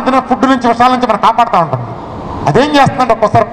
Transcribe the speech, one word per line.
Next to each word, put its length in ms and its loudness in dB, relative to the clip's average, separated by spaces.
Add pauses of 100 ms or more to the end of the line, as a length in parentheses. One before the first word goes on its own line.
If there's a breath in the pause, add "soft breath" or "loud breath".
తినే 140 0 (100)
ఫుడ్ 220 0
నుంచి, 200 0
విషయాల 240 2
నుంచి 160 0
మనం 160 -2
కాపాడుతూ 380 2
ఉంటుంది. 220 -6 (600)
అదేం 280 2
చేస్తుందంటే, 400 2
ఒక్కోసారి 360 2